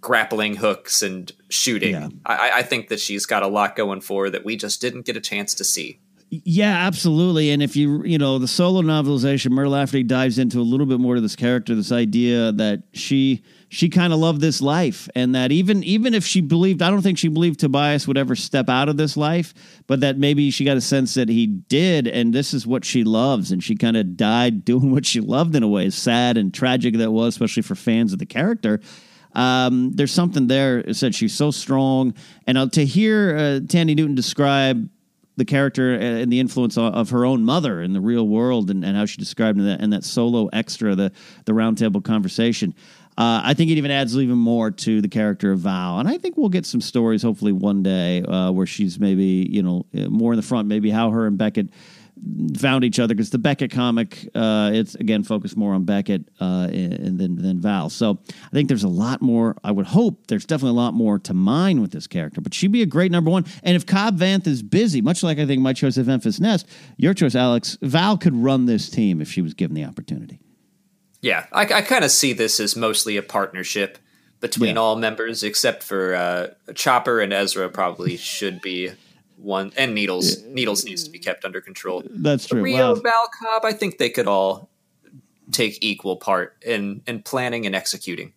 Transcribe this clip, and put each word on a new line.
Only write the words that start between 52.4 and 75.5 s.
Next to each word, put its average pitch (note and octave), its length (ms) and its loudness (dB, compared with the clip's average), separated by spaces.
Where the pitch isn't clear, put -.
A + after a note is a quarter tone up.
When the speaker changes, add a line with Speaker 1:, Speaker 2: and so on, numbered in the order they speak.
Speaker 2:
found C3 280 2
each A#2+ 140 0
other, A#2 160 2
'cause G#2 160 -2
the B2+ 80 -2
Beckett C3+ 320 0
comic, A#2 640 -2
uh, G#2+ 380 2
it's, A2 240 0
again, G#2+ 260 0
focused G#2 340 -4
more G2+ 180 0
on F#2+ 100 0
Beckett, G2 380 -2
uh, F#2 300 -2
and, F2+ 220 -4
and F#2 260 -4
than, F2+ 180 -2
than F2+ 240 -2
Val. F#2 300 -2
So G#2 280 -2
I - 240 -20
think C#3 160 0
there's C3+ 160 0
a - 40 2
lot G#2+ 340 -2
more, A#2 420 2
I G2+ 80 -4
would G2 140 -2
hope G#3 420 0
there's G#2 160 -2
definitely C3 320 0
a A#2+ 40 2
lot A#2+ 140 0
more G#2+ 260 2
to - 140 -6
mine C3+ 460 2
with G2 120 -2
this - 140 -12
character, D#2+ 340 -6
but - 140 -8
she'd G3 180 0
be A#3 100 2
a G#3 40 2
great E3+ 240 2
number E3+ 200 2
one. F3+ 140 2
And F3+ 140 4
if E3+ 100 -2
Cobb G3 320 2
Vanth F#3+ 280 2
is C3 160 0
busy, D#3+ 380 2
much D3 220 0
like D#3+ 160 0
I D3 80 0
think C3+ 160 2
my C3 100 2
choice C3 240 0
of B2+ 100 2
Memphis C3 340 0
Nest, G3+ 260 2
your F3+ 180 4
choice, D#3+ 200 2
Alex, B2 480 2
Val E3+ 360 2
could D#3 180 4
run B2+ 300 2
this A2 220 0
team G2 320 0
if D2+ 100 -8
she - 120 -4
was D#2 120 -4
given D#2 200 -4
the D2+ 100 -6
opportunity. C2 560 -12
Speaker 1:
Yeah, F#2 300 -2
I, - 100 2
I G#3 200 2
kinda G#3 260 2
see C3 240 2
this A2 280 -2
as G#2+ 160 -4
mostly A2 400 -2
a G2+ 60 -4
partnership G2 760 -6
between A2+ 360 -2
Speaker 2:
Yeah. A2+ 40 0
Speaker 1:
all A2+ 160 2
members, A2+ 460 -4
except G#2+ 400 -2